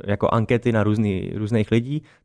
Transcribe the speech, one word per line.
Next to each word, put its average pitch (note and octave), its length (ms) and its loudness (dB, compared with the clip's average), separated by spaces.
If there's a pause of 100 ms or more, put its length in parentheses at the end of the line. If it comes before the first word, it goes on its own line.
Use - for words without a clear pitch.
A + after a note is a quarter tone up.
jako G2+ 240 0
ankety A#2 440 2
na A2 100 2
různý, G2+ 540 0
různých G#2+ 340 -2
lidí, B2+ 320 0 (220)